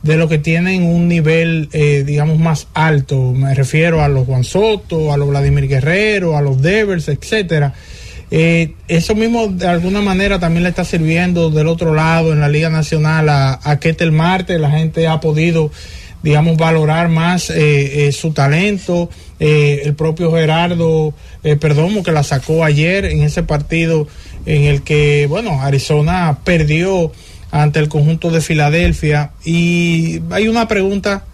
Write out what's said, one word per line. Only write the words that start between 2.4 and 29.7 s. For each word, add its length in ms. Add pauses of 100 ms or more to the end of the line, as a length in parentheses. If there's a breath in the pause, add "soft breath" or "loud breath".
alto. 580
Me 220
refiero 480
a 60
los 180
Juan 180
Soto, 680
a 40
los 120
Vladimir 400
Guerrero, 680
a 60
los 200
Devers, 460
etcétera. 680 (560 loud breath)
Eh, 440 (140)
eso 260
mismo, 340
de 180
alguna 360
manera, 360
también 240
le 60
está 160
sirviendo 680
del 160
otro 280
lado 380
en 80
la 80
Liga 220
Nacional 580
a, 340
a 180
Ketel 320
Marte. 460
La 120
gente 380
ha 100
podido, 520 (520 loud breath)
digamos, 360
valorar 500
más, 420
eh, 560
eh, 60
su 200
talento. 760 (320 loud breath)
Eh, 440
el 100
propio 380
Gerardo, 800 (280 loud breath)
eh, 140
Perdomo, 460
que 100
la 100
sacó 420
ayer 420
en 160
ese 200
partido 640 (400 loud breath)
en 180
el 180
que, 460
bueno, 340
Arizona 840
perdió 680 (380 loud breath)
ante 280
el 100
conjunto 420
de 120
Filadelfia. 880 (120)
Y 800 (100)